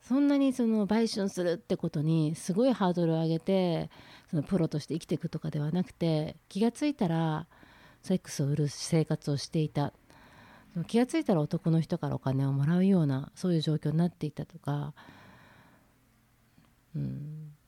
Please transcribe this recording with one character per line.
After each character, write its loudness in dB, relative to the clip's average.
そ 0
ん 4
な 4
に 4
そ 0
の 2
売 2
春 -2
す -4
る 2
っ -2
て -4
こ -4
と -2
に 2
す -6
ご 2
い 4
ハ 0
ー 0
ド 2
ル 2
を 0
上 0
げ 0
て、 0
そ -2
の 0
プ -2
ロ 2
と -2
し -8
て -6
生 -4
き -20
て -2
い -2
く -6
と -6
か -6
で -4
は -2
な 0
く -16
て、 -2
気 -4
が 2
つ -4
い 0
た -2
ら 0
セ -2
ッ 0
ク -20
ス -4
を 0
売 0
る 0
生 0
活 -4
を 0
し -6
て -2
い 0
た。 -2
気 0
が 4
つ -2
い -2
た 2
ら 4
男 0
の 4
人 -2
か -4
ら -2
お -4
金 0
を 0
も 0
ら 2
う 4
よ 6
う 2
な、 -2
そ -2
う 2
い 2
う 0
状 0
況 -2
に 0
な 2
っ 0
て -8
い -6
た -10
と -20
か。 -6
う -6
ん。 -10